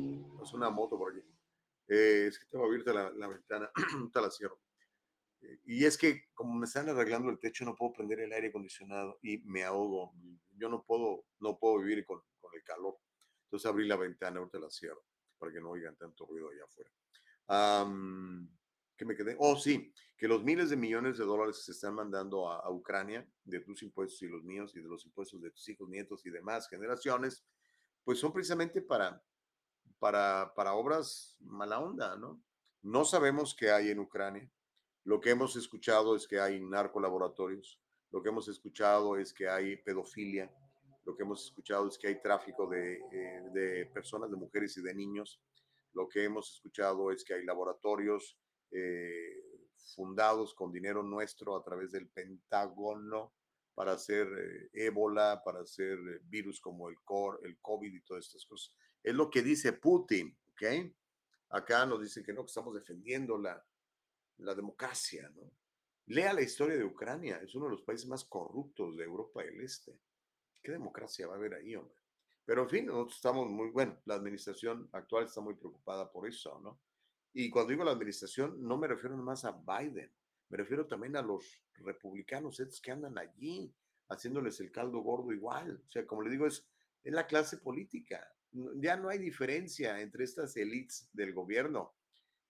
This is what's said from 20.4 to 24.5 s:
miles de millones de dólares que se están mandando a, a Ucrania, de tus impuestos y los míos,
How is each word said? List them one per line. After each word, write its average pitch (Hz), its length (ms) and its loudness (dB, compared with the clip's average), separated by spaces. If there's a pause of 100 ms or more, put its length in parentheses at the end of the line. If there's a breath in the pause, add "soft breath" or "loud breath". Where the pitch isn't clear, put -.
miles 160 280 4
de 147 60 2
millones 117 420 2
de 113 60 0
dólares 104 320 2
que - 80 -12
se 92 80 -12
están 101 220 -4
mandando 98 560 -2
a, 85 100 -4
a 90 100 -4
Ucrania, 98 580 -4 (160)
de 90 160 -6
tus 92 220 -12
impuestos 95 400 -6
y 90 60 -8
los 85 140 -10
míos, 98 320 -10